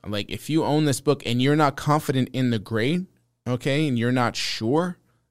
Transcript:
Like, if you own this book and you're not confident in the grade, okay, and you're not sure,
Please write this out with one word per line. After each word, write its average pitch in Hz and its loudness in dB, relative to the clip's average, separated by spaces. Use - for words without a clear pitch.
Like, 101 -6
if 82 -10
you 151 2
own 147 2
this 139 0
book - 0
and 120 0
you're 143 4
not 147 2
confident 147 0
in 127 0
the 113 0
grade, 127 -2
okay, 139 0
and 123 0
you're 120 2
not 123 0
sure, 160 -2